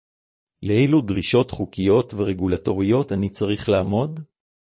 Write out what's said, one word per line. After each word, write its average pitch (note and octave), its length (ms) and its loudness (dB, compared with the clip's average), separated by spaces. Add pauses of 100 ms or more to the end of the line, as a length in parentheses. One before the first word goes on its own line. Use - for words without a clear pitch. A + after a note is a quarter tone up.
(640)
לאילו C3+ 380 2
דרישות G2+ 500 0
חוקיות G2 640 0
ורגולטוריות G2 960 0
אני G2 180 -2
צריך G#2 400 -4
לעמוד? G#2+ 500 0 (520)